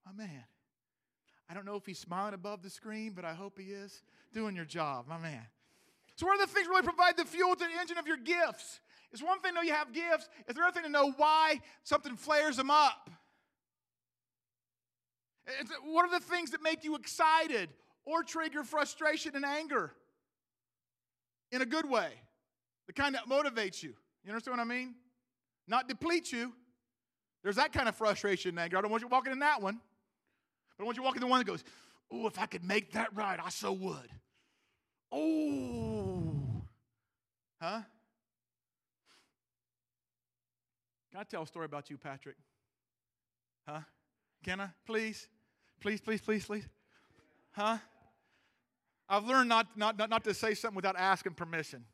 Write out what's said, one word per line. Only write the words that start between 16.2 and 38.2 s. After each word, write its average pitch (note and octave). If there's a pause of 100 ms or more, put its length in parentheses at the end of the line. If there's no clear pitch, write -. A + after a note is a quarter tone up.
things F4
that D#4
make D#4+
you D#4
excited D#4 (360)
or E4
trigger D#4+
frustration D4+
and C#4
anger C#4+ (1600)
in B3+
a C4
good D4+
way? G#3 (800)
The F3+
kind C#4
that A3+
motivates A#3+
you. C3+ (300)
You F#3+
understand A#3
what A#3
I A#3
mean? B3 (720)
Not B3
deplete E4
you. A#3+ (880)
There's G3
that D4+
kind C4
of G#3+
frustration G3+
and E3+
anger. E3+
I G3
don't G#3
want A3+
you B3
walking B3+
in C4
that C#4+
one. G3+ (1000)
But F#3+
I -
want A#3
you B3+
walking B3+
in B3+
the B3
one B3+
that A3+
goes, F3+ (500)
"Ooh, A#3
if G3+
I F#3
could F3
make F#3
that A3
right, G3
I F3
so G3
would." F3 (1040)
Oh. A3 (960)
Huh? G3 (3250)